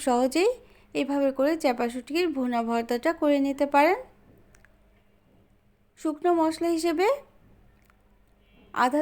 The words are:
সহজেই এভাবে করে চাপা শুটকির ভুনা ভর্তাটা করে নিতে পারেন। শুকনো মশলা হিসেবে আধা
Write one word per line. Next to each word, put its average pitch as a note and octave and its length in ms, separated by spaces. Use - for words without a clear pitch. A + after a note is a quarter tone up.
সহজেই C4 440
এভাবে C#4 360
করে C#4 140
চাপা B3 300
শুটকির D4 420
ভুনা B3 320
ভর্তাটা A#3 440
করে C#4+ 160
নিতে C#4 260
পারেন। D#4 240
শুকনো D#4+ 380
মশলা D#4+ 360
হিসেবে E4+ 320
আধা B3+ 280